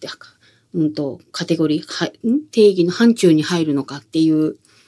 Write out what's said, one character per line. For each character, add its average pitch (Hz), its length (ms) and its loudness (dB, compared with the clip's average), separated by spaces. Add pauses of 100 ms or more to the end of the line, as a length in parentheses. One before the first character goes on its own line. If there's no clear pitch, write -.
(760)
う 165 100 -2
ん 151 80 -2
と、 143 280 -8 (120)
カ 175 140 -8
テ 165 100 -2
ゴ 160 120 0
リ 156 120 -2
ー、 - 60 -16
は-、 - 200 -6 (220)
ん？ 262 120 0 (100)
定 208 200 4
義 185 140 0
の 170 60 0
範 233 200 2
疇 190 220 4
に 156 100 2
入 170 220 -2
る 151 100 -2
の 139 100 -4
か 139 140 -14
っ - 60 -20
て - 160 -4
い 160 120 2
う 156 240 -2 (320)